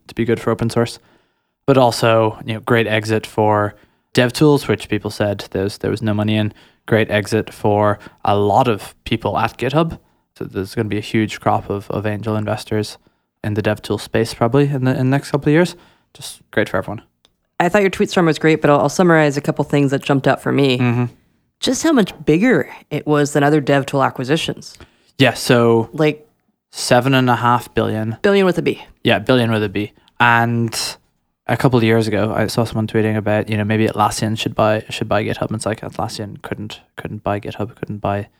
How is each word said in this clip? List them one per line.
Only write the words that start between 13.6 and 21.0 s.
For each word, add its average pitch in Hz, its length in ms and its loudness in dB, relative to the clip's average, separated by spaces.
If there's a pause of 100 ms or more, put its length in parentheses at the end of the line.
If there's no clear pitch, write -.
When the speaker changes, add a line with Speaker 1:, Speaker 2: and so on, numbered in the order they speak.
Speaker 1:
DevTools 104 380 -2
space - 320 -2
probably 135 360 2
in 135 160 -2
the, 127 80 2
in 127 40 -2
the 127 80 -2
next 135 280 0
couple 147 180 0
of - 20 4
years. 175 240 2 (380)
Just - 260 -18 (100)
great - 200 -2
for 95 80 -4
everyone. 98 240 -8 (580)
Speaker 2:
I 175 80 2
thought 202 140 0
your 196 80 2
tweet 202 200 -2
storm 175 160 2
was 156 120 2
great, 156 240 2
but 147 80 4
I'll, 143 100 6
I'll 143 80 2
summarize 156 480 4
a 143 60 -6
couple 151 220 -2
things 143 260 2
that 135 120 -2
jumped 139 240 0
out 135 140 0
for 131 100 -4
me. 131 280 2
Speaker 1:
Mm-hmm. 123 260 0 (560)